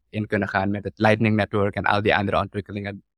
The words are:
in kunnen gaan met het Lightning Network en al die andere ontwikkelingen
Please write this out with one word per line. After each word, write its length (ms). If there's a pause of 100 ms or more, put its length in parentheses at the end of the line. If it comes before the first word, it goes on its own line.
in 180
kunnen 200
gaan 240
met 120
het 120
Lightning 400
Network 400
en 100
al 160
die 140
andere 240
ontwikkelingen 640 (140)